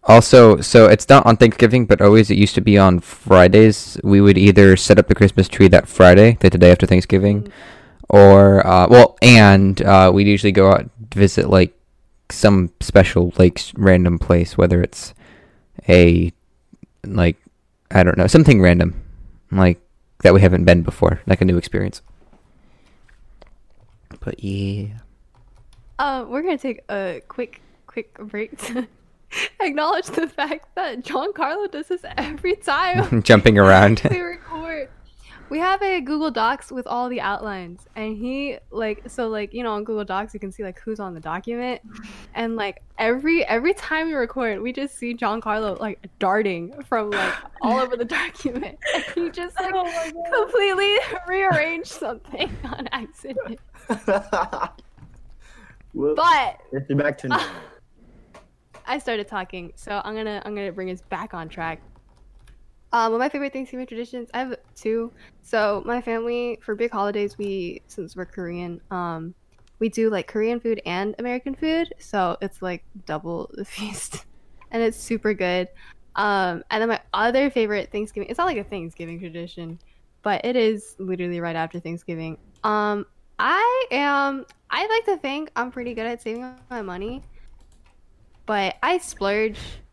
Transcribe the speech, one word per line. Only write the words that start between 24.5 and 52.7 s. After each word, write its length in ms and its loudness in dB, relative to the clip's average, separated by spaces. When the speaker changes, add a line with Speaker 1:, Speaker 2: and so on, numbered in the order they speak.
Speaker 2:
Uh, 280 -6
we're 140 -8
gonna 160 -6
take 320 -12
a 380 -10
quick, 340 -14
quick 320 -16
break 440 -14
to 240 -10
<laughs> 360 -14
acknowledge 480 -6
the 200 -8
fact 480 -12
that 280 -12
Giancarlo 680 -10
does 160 -16
this 140 -10
every 380 -8
time 680 -4
Speaker 1:
<laughs> 20 -12
Jumping 340 4
around. 480 4
Speaker 2:
<laughs> 60 0
we 80 -4
record. 720 -14
We 100 -8
have 220 -4
a 200 -4
Google 280 -8
Docs 440 -6
with 140 -12
all 200 -8
the 140 -10
outlines, 760 -12
and 220 -12
he, 400 -12
like, 400 -12
so, 200 -10
like, 240 -12
you 100 -14
know, 80 -8
on 140 -10
Google 180 -10
Docs, 300 -12
you 80 -18
can 100 -16
see, 100 -20
like, 200 -16
who's 180 -14
on 140 -16
the 80 -20
document, 580 -12
and, 220 -10
like, 260 -12
every, 480 -4
every 280 -6
time 340 -8
we 60 -10
record, 460 -8
we 140 -12
just 240 -12
see 180 -12
Giancarlo, 640 -10
like, 300 -14
darting 540 -6
from, 220 -6
like, 220 -8
all 180 -4
over 160 -6
the 100 -10
<laughs> 180 -10
document. 540 -14
And 120 -8
he 140 -8
just, 280 -16
like, 160 -10
Speaker 3:
Oh 120 -6
my 260 -12
God. 220 -12
Speaker 2:
completely 640 -4
<laughs> 180 -14
rearranged 580 -6
something 640 -14
on 260 -16